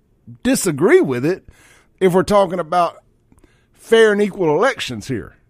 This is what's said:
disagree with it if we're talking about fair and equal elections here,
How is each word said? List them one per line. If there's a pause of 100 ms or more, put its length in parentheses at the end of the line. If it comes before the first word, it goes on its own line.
(420)
disagree
with
it (520)
if
we're
talking
about (760)
fair
and
equal
elections
here, (140)